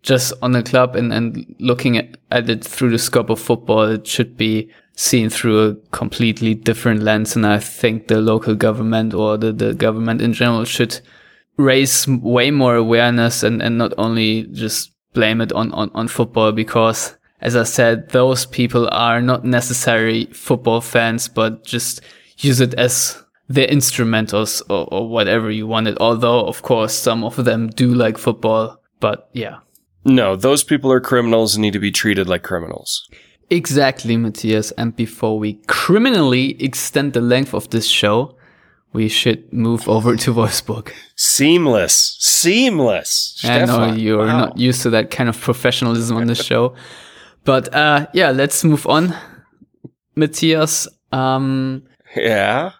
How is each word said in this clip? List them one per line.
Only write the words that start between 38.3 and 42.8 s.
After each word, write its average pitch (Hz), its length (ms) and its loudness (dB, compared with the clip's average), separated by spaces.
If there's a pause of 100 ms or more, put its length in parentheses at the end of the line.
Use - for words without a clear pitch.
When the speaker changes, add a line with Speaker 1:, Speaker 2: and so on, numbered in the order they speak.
Speaker 1:
we 110 160 -2
should - 420 -2
move 117 380 -2
over 110 280 2
to 117 180 -2
Wolfsburg. 110 580 -4 (240)
Speaker 2:
Seamless. 139 1040 2
Seamless. 175 1200 0